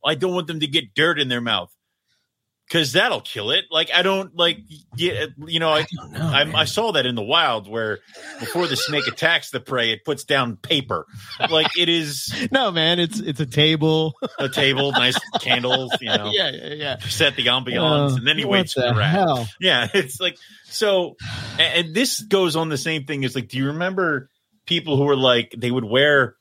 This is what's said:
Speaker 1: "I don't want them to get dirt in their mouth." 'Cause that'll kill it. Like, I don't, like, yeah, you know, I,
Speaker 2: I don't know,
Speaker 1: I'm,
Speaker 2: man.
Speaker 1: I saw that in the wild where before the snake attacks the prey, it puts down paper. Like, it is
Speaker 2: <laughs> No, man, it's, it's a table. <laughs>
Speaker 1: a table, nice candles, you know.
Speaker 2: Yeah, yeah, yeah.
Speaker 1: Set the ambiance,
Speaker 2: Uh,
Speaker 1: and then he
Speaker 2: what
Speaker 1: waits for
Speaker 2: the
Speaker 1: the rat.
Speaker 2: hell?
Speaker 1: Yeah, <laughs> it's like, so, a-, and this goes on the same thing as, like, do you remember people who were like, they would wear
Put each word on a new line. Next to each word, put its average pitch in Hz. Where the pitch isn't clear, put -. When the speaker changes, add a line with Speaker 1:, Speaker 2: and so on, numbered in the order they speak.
Speaker 1:
"I 156
don't 180
want 175
them 160
to 156
get 143
dirt 156
in 139
their 123
mouth." 107
'Cause 156
that'll 180
kill 107
it. 180
Like, 165
I 175
don't, 190
like, 170
yeah, 156
you 165
know, 160
I, 151
Speaker 2:
I 160
don't -
know, -
Speaker 1:
I'm, 151
Speaker 2:
man. 151
Speaker 1:
I 156
saw 220
that 143
in 123
the 110
wild 120
where 110
before 170
the 147
snake 147
attacks 160
the 131
prey, 120
it 110
puts 143
down 127
paper. -
Like, 156
it 170
is 156
Speaker 2:
<laughs> -
No, 262
man, 170
it's, 170
it's 160
a 151
table. 156
<laughs> -
Speaker 1:
a 139
table, 135
nice 123
candles, 127
you 113
know. -
Speaker 2:
Yeah, 165
yeah, -
yeah. 143
Speaker 1:
Set 143
the 120
ambiance, 139
Speaker 2:
Uh, -
Speaker 1:
and 113
then 156
he -
Speaker 2:
what -
Speaker 1:
waits 170
for 131
Speaker 2:
the 120
Speaker 1:
the -
rat. 98
Speaker 2:
hell? 160
Speaker 1:
Yeah, 135
<laughs> -
it's -
like, 180
so, 190
a-, 156
and 165
this 247
goes 190
on 160
the 147
same 156
thing 143
as, 123
like, 120
do 127
you 135
remember 165
people 156
who 135
were 143
like, 123
they 120
would 123
wear 131